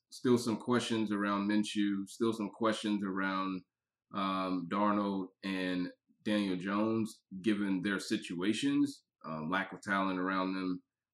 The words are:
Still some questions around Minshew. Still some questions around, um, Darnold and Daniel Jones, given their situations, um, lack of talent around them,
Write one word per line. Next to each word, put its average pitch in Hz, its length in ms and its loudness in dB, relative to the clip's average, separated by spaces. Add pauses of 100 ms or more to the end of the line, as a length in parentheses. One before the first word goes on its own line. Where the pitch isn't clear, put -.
Still 120 300 4
some 117 180 0
questions 110 560 0
around 101 360 0
Minshew. 104 600 2
Still 113 240 0
some 104 180 -4
questions 107 540 0
around, 95 580 -2 (520)
um, 95 540 -2
Darnold 101 580 2 (180)
and 90 440 -2 (360)
Daniel 101 320 0
Jones, 107 640 0 (220)
given 98 400 2
their 98 180 0
situations, 113 1000 0 (220)
um, 78 260 -6
lack 92 220 -2
of 92 100 -14
talent 98 360 0
around 95 360 0
them, 92 280 -4 (320)